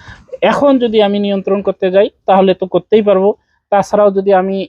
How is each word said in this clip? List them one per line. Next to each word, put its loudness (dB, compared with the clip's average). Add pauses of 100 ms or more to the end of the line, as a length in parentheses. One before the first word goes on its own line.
(420)
এখন 2
যদি -2
আমি 0
নিয়ন্ত্রণ -2
করতে -4
যাই 2 (180)
তাহলে 2
তো -6
করতেই 0
পারবো, 2 (420)
তাছাড়াও 2
যদি -2
আমি 0 (140)